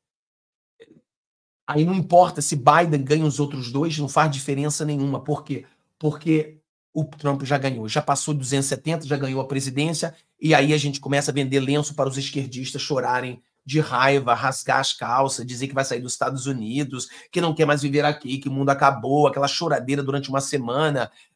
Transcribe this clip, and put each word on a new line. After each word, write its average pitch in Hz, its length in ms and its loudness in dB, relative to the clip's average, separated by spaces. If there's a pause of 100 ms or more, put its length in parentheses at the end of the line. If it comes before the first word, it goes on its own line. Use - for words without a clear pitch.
(1700)
Aí 151 180 2
não 180 100 2
importa 175 480 6
se - 140 -2
Biden 147 480 6
ganha 151 200 2
os 143 140 0
outros 143 320 -4
dois, 151 280 -2
não 143 100 -2
faz 156 220 4
diferença 143 540 -2
nenhuma. 139 380 -2
Por 147 220 -4
quê? 131 220 -8 (320)
Porque 156 600 0 (340)
o 156 100 0
Trump 139 380 -2
já 139 160 2
ganhou, 127 280 -4
já 123 140 -2
passou 143 320 -2
de 143 80 -2
duzentos 139 260 0
e - 40 -4
setenta, 160 360 -4
já 143 100 -2
ganhou 135 240 -2
a 131 60 -6
presidência, 143 680 -2 (240)
e 156 140 6
aí 139 180 6
a 151 60 4
gente 143 200 -2
começa 143 320 0
a 131 40 -4
vender 139 260 2
lenço 143 340 0
para 135 140 0
os 127 80 -4
esquerdistas 127 640 -6
chorarem 123 640 -2 (260)
de 147 120 2
raiva, 131 520 2
rasgar 131 460 0
as 135 160 -2
calças, 127 500 -2
dizer 123 240 -8
que 139 60 -12
vai 135 100 0
sair 123 160 -4
dos 123 120 -8
Estados 131 340 -4
Unidos, 127 600 -4 (240)
que - 80 -4
não 170 160 2
quer 156 120 -8
mais 143 160 0
viver 143 200 0
aqui, 143 360 -4
que 139 100 -10
o - 20 -4
mundo 139 200 0
acabou, 139 560 2
aquela 139 200 0
choradeira 139 560 -2
durante 135 280 -4
uma 135 100 -2
semana, 135 720 -2 (240)